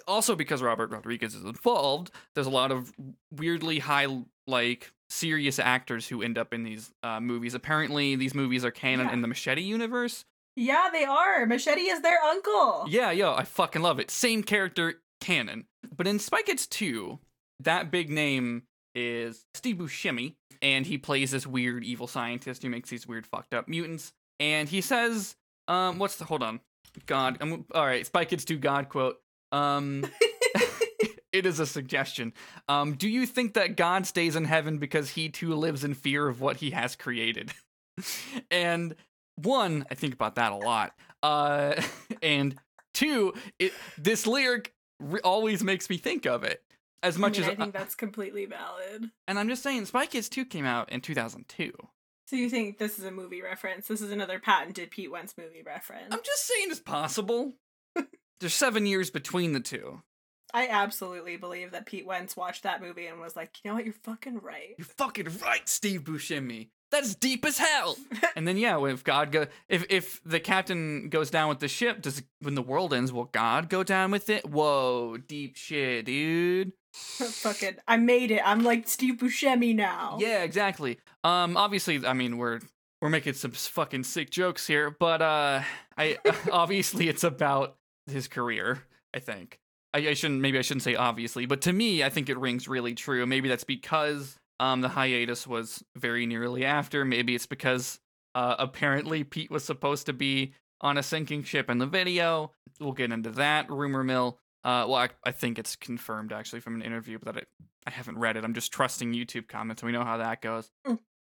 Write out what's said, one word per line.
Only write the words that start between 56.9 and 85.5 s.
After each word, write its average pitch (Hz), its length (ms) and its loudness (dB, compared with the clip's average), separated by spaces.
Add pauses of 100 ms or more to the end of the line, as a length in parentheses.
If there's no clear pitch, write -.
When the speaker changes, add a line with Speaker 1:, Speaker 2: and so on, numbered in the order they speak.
Speaker 2:
<laughs> - 460 -8
Speaker 1:
There's 170 120 -2
seven 220 320 4
years 190 240 2
between 165 440 -2
the 131 80 0
two. - 400 -10 (520)
Speaker 2:
I 247 140 0
absolutely 185 720 -4
believe 180 340 -10
that 180 140 -10
Pete 190 200 -12
Wentz 185 300 -6
watched 180 280 -8
that 180 180 -4
movie 175 260 -12
and 165 140 -14
was 165 160 -14
like, 165 140 -10 (120)
"You 208 80 -8
know 214 40 -4
what? 233 100 -4
You're 214 80 -8 (100)
fucking 226 360 -10
right." 165 380 -14
Speaker 1:
"You're 165 80 -14
fucking 214 420 -4 (140)
right, 226 280 0
Steve 190 340 -2
Buscemi. 135 640 -6 (220)
That's 277 240 2
deep 262 300 -2
as 302 140 0
hell." 277 420 2
Speaker 2:
<laughs> - 40 -18 (320)
Speaker 1:
And 160 80 -2
then, 185 120 2
yeah, 196 300 4
if 127 180 -2
God 143 260 4
go-, 151 160 2 (220)
if, 180 200 2
if 185 360 0
the 160 160 0
captain 165 680 -2
goes 151 220 0
down 156 180 2
with 143 120 0
the 147 100 -2
ship, 226 320 0
does, 139 200 -6 (200)
when 143 140 -4
the 131 60 0
world 143 320 0
ends, 127 200 2
will 120 120 -2
God 120 440 2
go 190 120 2
down 190 300 2
with 202 180 0
it? 214 200 0
Whoa, 131 680 2
deep 135 400 -10
shit, 131 500 -2
dude. 170 680 0 (100)
Speaker 2:
<laughs> - 100 -20
Fucking, 208 840 -4 (100)
I 226 80 6
made 240 360 6
it. 214 120 4
I'm 214 220 4
like 233 240 4
Steve 254 260 2
Buscemi 247 580 4
now. 185 460 0
Speaker 1:
Yeah, 208 240 2
exactly. 165 560 0 (240)
Um, 175 320 4
obviously, 185 500 2
I 127 60 4
mean, 123 260 0
we're, 117 220 -2 (420)
we're 151 80 0
making 147 260 0
some 127 160 -6
s-, - 160 -8
fucking 143 360 -4
sick 156 280 -6
jokes 180 360 -2
here, 147 240 2
but, 165 300 2
uh, 147 400 2 (360)